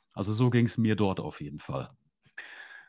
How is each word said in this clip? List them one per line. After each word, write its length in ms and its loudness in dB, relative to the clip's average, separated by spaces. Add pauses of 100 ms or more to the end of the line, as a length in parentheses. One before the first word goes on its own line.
(140)
Also 180 -2
so 180 4
ging's 280 2
mir 180 4
dort 240 2
auf 200 -8
jeden 200 -10
Fall. 300 -8 (1000)